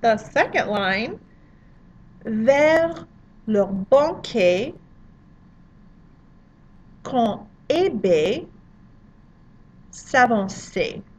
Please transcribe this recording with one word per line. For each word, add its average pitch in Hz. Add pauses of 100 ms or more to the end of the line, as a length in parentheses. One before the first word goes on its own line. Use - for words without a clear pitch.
The 226
second -
line, 202 (1040)
Vers 294 (400)
leur 202
banquet, 220 (2250)
quand 226 (220)
Eh 349
Bé 190 (1400)
s'avançait. 196 (160)